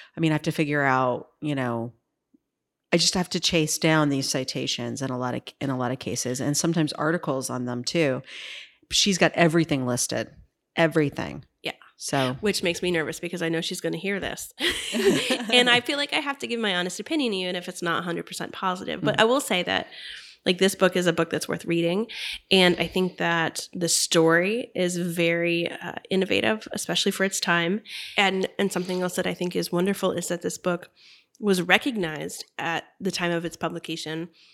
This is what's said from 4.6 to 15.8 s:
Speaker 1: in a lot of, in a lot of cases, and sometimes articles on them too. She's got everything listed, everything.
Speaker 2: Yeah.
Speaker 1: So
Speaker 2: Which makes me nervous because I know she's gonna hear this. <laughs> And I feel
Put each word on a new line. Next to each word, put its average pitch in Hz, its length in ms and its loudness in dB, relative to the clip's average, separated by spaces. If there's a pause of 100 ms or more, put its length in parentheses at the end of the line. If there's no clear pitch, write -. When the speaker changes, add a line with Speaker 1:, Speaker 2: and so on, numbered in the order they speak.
Speaker 1:
in 131 80 -4
a 127 80 -4
lot 123 160 -2
of, 123 80 -6 (180)
in 139 80 -2
a 131 100 -2
lot 120 140 -2
of 131 60 -4
cases, 123 420 -4
and 143 160 0
sometimes 165 360 2
articles 151 580 -2
on 123 140 -4
them 123 200 -4
too. 135 380 0 (680)
She's 196 280 2
got 165 140 6
everything 160 540 4
listed, 123 440 -2 (460)
everything. 156 680 2 (180)
Speaker 2:
Yeah. - 100 -8 (240)
Speaker 1:
So 135 440 0
Speaker 2:
Which 208 220 0
makes 170 200 0
me 180 80 0
nervous 160 300 -2
because 175 220 -6
I 165 60 0
know 165 140 0
she's 180 180 -6
gonna 165 160 -2
hear 190 240 -4
this. - 380 -8
<laughs> - 40 -4 (920)
And 247 180 6
I 240 100 6
feel 277 160 -4